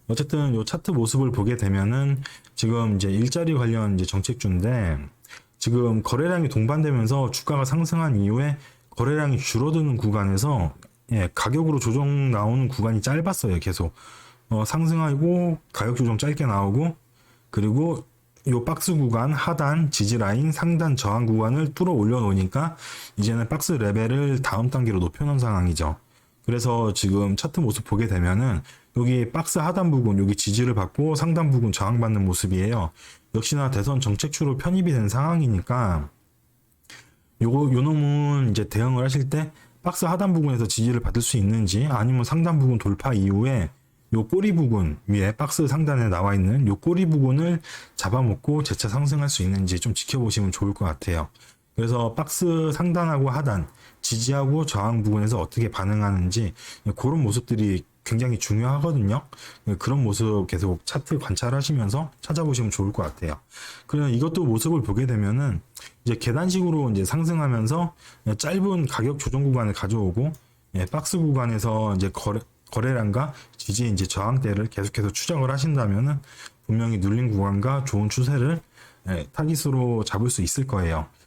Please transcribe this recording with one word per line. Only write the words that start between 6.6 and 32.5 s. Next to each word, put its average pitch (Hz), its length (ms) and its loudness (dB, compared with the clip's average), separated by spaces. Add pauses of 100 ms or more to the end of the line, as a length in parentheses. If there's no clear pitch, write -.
주가가 143 320 -2
상승한 156 520 0
이후에 120 400 2 (340)
거래량이 139 480 0
줄어드는 147 580 0
구간에서, 104 800 0 (380)
예, 98 220 2
가격으로 151 440 0
조정 139 520 0
나오는 117 380 2
구간이 113 340 0
짧았어요. 143 580 0
계속. 87 320 -4 (580)
어, 110 140 0
상승하고 160 960 0 (140)
가격 120 240 -2
조정 117 200 2
짧게 147 300 -2
나오고 110 500 0 (540)
그리고 131 560 0 (400)
요 120 180 0
박스 160 300 -2
구간 131 400 2
하단 151 560 0
지지 110 260 0
라인 117 360 2
상단 160 440 2
저항 123 300 0
구간을 113 480 0
뚫어 180 180 0
올려놓으니까 113 840 0 (420)
이제는 113 320 0
박스 156 220 -4
레벨을 127 680 0
다음 120 300 -2
단계로 113 300 0
높여놓은 143 380 0
상황이죠. 90 580 0 (500)
그래서 117 480 0
지금 98 420 2
차트 165 240 -4
모습 117 240 0
보게 107 220 -2
되면은 92 560 2 (340)
여기 120 340 2
박스 160 280 -4
하단 175 320 0
부분 117 280 2
여기 98 160 4
지지를 117 400 0
받고 143 400 0
상단 160 360 2
부분 120 220 2
저항받는 110 520 0
모습이에요. 92 640 0 (440)